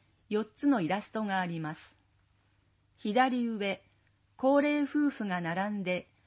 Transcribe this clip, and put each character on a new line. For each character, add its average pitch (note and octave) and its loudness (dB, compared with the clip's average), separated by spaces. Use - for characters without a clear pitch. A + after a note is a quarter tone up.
四 G#3+ 0
つ - -4
の C4 4
イ D#3 0
ラ G3 0
ス - -18
ト A3 -4
が G3 0
あ F#3 0
り E3+ -4
ま D#3 -6
す。 - -20
左 A#3+ 2
上、 G3+ -4
高 C#4 4
齢 D4 2
夫 D4 0
婦 A3 -6
が F3+ -2
並 F#3+ -2
ん G3+ -6
で F3+ -4